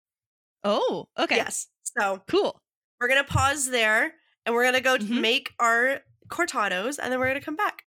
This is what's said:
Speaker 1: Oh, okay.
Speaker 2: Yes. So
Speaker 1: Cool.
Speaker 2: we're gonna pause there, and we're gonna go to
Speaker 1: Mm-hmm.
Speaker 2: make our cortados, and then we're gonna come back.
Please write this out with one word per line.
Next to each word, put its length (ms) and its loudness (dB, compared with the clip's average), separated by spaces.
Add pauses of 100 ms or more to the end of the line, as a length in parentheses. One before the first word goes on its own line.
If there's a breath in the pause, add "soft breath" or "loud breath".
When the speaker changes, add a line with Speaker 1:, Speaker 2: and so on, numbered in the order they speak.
(640)
Speaker 1:
Oh, 440 -2 (100)
okay. 180 0
Speaker 2:
Yes. 320 -4 (300)
So 300 -2
Speaker 1:
Cool. 320 0 (400)
Speaker 2:
we're 80 0
gonna 160 2
pause 460 0
there, 440 2 (300 soft breath)
and 100 -2
we're 100 2
gonna 160 2
go 160 4
to 80 -4
Speaker 1:
Mm-hmm. 160 0
Speaker 2:
make 400 0
our 400 2 (280)
cortados, 720 -2
and 120 -4
then 80 -2
we're 80 0
gonna 120 -2
come 160 -10
back. 380 -4